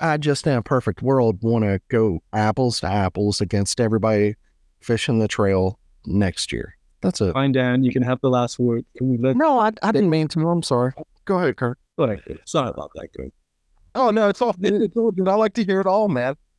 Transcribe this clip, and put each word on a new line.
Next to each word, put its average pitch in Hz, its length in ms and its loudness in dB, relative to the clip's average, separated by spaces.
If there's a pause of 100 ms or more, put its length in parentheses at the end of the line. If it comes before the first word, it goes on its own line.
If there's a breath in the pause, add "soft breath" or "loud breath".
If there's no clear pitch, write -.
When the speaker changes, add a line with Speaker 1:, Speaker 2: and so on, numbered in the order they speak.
Speaker 1:
I 156 160 0
just, 147 300 -2
in 151 80 2
a 120 80 0
perfect - 400 -2
world, 120 400 2
wanna 110 360 2 (100)
go 110 320 0 (120)
apples 110 480 0
to - 80 -4
apples 101 520 0
against 101 400 -2
everybody 107 540 2 (460)
fishing 117 380 0
the 107 100 2
trail 95 500 0 (280)
next 98 440 -2
year. - 260 -10 (260)
That's - 180 -2
it. 95 140 2
Speaker 2:
Fine, 135 180 2
Dan, 127 320 2
you 120 80 2
can 127 100 0
have 127 200 -2
the 135 80 2
last 123 280 0
word. 120 260 0 (120)
Can 131 140 -2
we 123 80 0
let 127 180 0
Speaker 1:
No, 285 220 2
I, 220 140 2 (100)
I 214 100 0
didn't 208 160 2
mean 156 200 0
to. 160 200 0
I'm 170 140 0
sorry. 127 300 0 (340)
Go 190 120 0
ahead, 165 200 0
Kurt. 123 200 -4 (200)
Speaker 2:
Go 165 60 2
ahead, 107 200 -4
Kurt. - 220 -14
Sorry 135 240 -2
about 73 240 -10
that, - 200 -14
Kurt. 65 180 -14 (640)
Speaker 3:
Oh, 247 160 2
no, 214 180 2
it's 196 120 -2
all, 233 200 0
it's 196 360 0
all 233 140 2
good. 185 180 0
I 190 60 4
like 214 200 2
to 233 100 0
hear 190 160 0
it 190 60 -2
all, 208 220 2
man. 131 280 -2 (220)